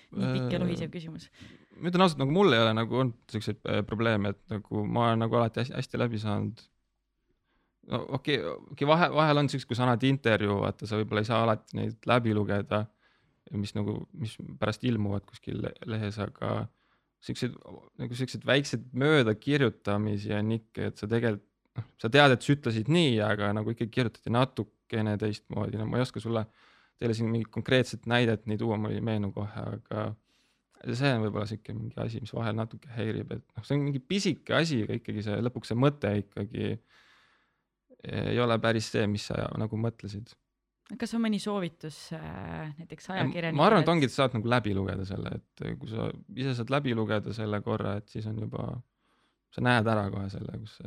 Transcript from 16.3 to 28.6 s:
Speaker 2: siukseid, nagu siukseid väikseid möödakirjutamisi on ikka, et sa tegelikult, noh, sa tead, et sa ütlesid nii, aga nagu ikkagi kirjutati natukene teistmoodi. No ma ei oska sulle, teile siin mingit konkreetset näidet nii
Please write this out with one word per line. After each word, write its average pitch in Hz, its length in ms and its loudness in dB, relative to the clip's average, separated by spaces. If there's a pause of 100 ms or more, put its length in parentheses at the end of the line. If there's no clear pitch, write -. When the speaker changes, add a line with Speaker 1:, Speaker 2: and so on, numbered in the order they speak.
Speaker 2:
siukseid, - 320 -6 (420)
nagu 123 180 -8
siukseid 123 300 -6
väikseid 127 480 0
möödakirjutamisi 110 1400 2
on 104 180 0
ikka, 104 400 -4
et - 60 -14
sa 107 100 -6
tegelikult, 113 400 0 (300)
noh, - 100 -8 (100)
sa 113 120 -2
tead, 139 260 8
et 117 60 -2
sa - 120 4
ütlesid 120 380 0
nii, 160 300 6
aga 104 320 2
nagu 110 200 -2
ikkagi 113 180 -4
kirjutati - 380 -2
natukene 110 880 0
teistmoodi. 107 600 -4
No 110 100 -4
ma 117 100 -2
ei 127 80 2
oska - 160 -8
sulle, 113 240 -2 (560)
teile 117 160 0
siin 113 160 0
mingit 113 160 -2
konkreetset 120 560 0
näidet 117 400 2
nii 107 160 -2